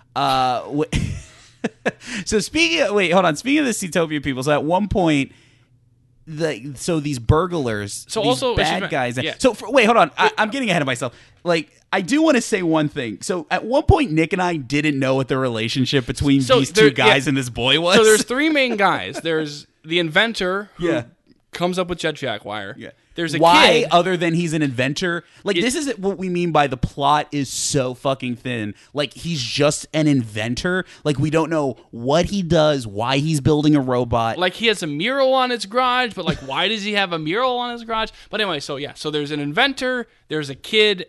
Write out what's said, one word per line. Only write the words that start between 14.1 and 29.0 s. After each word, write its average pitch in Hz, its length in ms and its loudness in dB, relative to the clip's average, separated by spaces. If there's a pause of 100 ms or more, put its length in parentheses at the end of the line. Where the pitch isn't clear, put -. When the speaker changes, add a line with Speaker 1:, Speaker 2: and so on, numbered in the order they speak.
Speaker 1:
Nick 160 220 2
and 185 100 -2
I 175 140 0
didn't 147 420 0
know 135 160 2
what 135 140 0
the 131 100 0
relationship 123 680 0
between 139 360 2
Speaker 2:
So 247 160 4
Speaker 1:
these 131 140 0
Speaker 2:
there, 214 180 6
Speaker 1:
two 123 40 0
guys 139 320 4
Speaker 2:
yeah. 147 40 2
Speaker 1:
and 135 80 2
this 123 100 -4
boy 123 320 0
was. 180 160 4
Speaker 2:
So 220 80 8
there's 220 200 6
three 277 240 0
main 262 280 0
guys. 139 440 0
There's 156 460 -4 (180)
the 165 160 -2
inventor 196 760 0
who 170 120 -2
Speaker 1:
Yeah. 123 160 -2 (480)
Speaker 2:
comes 180 260 -2
up 180 100 -2
with 175 120 -6
Jet 156 160 -4
Jaguar. 104 600 -8
Speaker 1:
Yeah. - 140 -16 (240)
Speaker 2:
There's 165 200 -4
a 160 40 -2
Speaker 1:
Why, 170 420 6
Speaker 2:
kid. - 120 -2
Speaker 1:
other 175 260 4
than 165 160 0
he's 165 180 -2
an 160 80 -2
inventor? 143 640 -2 (180)
Like, 190 140 -2
Speaker 2:
It 175 60 2
Speaker 1:
this 247 120 0
is 277 220 -4
what 196 220 -4
we 185 100 -6
mean 175 240 0
by 147 140 6
the 127 100 -4
plot 143 560 0
is 143 160 -2
so 127 460 -2
fucking 131 420 -4
thin. 113 380 -6 (180)
Like, 143 220 -4